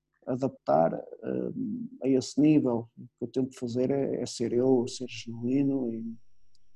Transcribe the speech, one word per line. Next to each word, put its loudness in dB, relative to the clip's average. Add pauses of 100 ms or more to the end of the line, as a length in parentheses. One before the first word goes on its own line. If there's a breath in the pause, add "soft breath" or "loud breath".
(240)
adaptar, 0
eh, -6 (540)
a 0
esse 2
nível. 4
O -18 (120)
que -8
eu -4
tento -4
fazer 0
é, -2
é -6
ser -4
eu, 4
ser -10
genuíno -2
e, -8 (600)